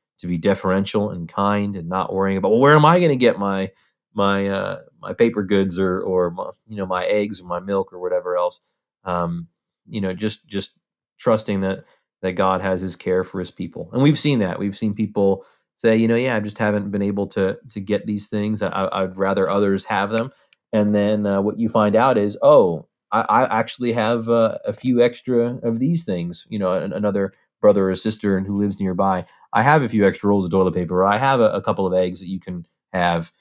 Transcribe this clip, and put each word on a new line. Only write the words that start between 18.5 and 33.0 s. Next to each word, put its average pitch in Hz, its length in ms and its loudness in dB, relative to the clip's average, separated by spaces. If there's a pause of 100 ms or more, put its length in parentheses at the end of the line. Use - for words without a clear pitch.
I, 98 60 -2
I, 95 360 -2
I'd 92 140 -6
rather 95 320 0
others 98 360 0
have 101 260 -2
them." 113 180 -2 (420)
And 104 220 2
then, 104 320 2
uh, 98 160 0
what 104 160 -2
you 113 100 0
find 104 280 2
out 123 220 4
is, 101 240 0
"Oh, 110 460 4 (240)
I, 110 100 0
I 113 380 2
actually 120 320 -4
have, 117 380 0
uh, 113 340 2
a 104 80 -4
few 123 300 0
extra 120 640 0
of 117 160 -2
these 165 260 0
things." 87 440 -6
You 107 100 -6
know, 95 140 0
an-, 92 200 -2
another 98 400 -2 (260)
brother 98 300 6
or 92 60 0
sister 101 440 0
who 98 160 -4
lives 101 240 -2
nearby, 95 460 0 (260)
"I 107 120 2
have 147 200 4
a 117 60 -2
few 104 160 4
extra 98 240 2
rolls 101 160 2
of 85 60 -4
toilet 92 220 2
paper, 90 280 -2
or 95 40 4
I 104 120 4
have 135 220 2
a, 110 100 6
a 98 120 -4
couple 104 240 -2
of 90 80 -2
eggs 92 280 0
that 92 60 -14
you 92 120 -6
can 90 260 -12 (280)
have. 87 480 0